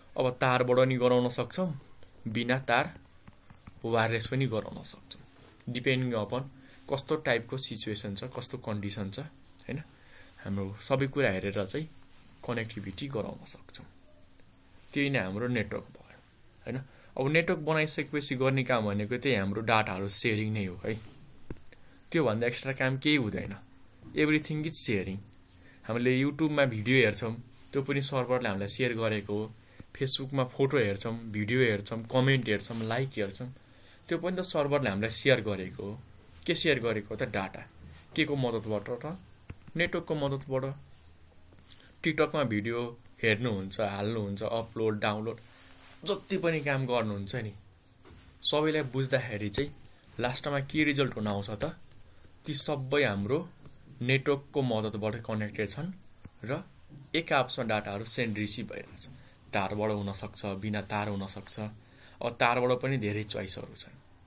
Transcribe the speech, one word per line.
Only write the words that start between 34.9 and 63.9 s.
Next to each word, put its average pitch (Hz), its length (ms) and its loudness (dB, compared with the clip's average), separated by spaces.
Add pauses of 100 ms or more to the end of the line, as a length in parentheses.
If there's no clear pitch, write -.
हामीलाई 104 200 0
share 127 300 4
गरेको 95 420 -4
हो। 101 160 -6 (480)
के 170 80 2
share 156 240 4
गरेको 110 300 0
हो 110 80 -6
त? 104 60 -4
data। 101 380 -2 (540)
के 160 100 4
को 143 120 0
मद्दतबाट 110 520 0 (140)
र? 165 160 -8 (580)
नेटवर्कको 170 380 0
मद्दतबाट। 139 500 0 (1400)
TikTok-मा 156 400 2
video 113 380 0 (400)
हेर्नुहुन्छ, 104 580 2
हाल्नुहुन्छ, 101 640 0
upload, 110 580 0
download, 107 400 0 (640)
जति 196 340 0
पनि 160 220 2
काम 135 260 0
गर्नुहुन्छ 107 500 0
नि, 107 160 -4 (920)
सबैलाई 151 400 4
बुझ्दाखेरि 127 680 0
चाहिँ 143 200 0 (500)
लास्टमा 131 400 0
के 151 240 2
result 139 320 2
हुन 107 100 0
आउँछ 101 240 -2
त? 139 240 -4 (720)
ती 151 80 -4
सबै 139 500 2
हाम्रो 104 340 2 (640)
नेटवर्कको 139 600 2
मद्दतबाट 107 520 0 (120)
connected 107 420 -2
छन् 165 220 -6 (540)
र 127 180 -4 (520)
एक 165 180 0
आपसमा 131 340 2
डाटाहरू 104 380 -2
send 110 340 -2
receive 107 320 -4
भइरहेछ। - 340 -12 (460)
तारबाट 104 400 0
हुनसक्छ, 101 560 -4 (160)
बिना 104 200 -2
तार 104 260 -2
हुनसक्छ। 98 500 -6
अब - 800 -8
तारबाट 123 420 4
पनि 135 180 0
धेरै 104 260 0
च्वाइसहरू 101 500 -6
छन्, - 220 -14 (320)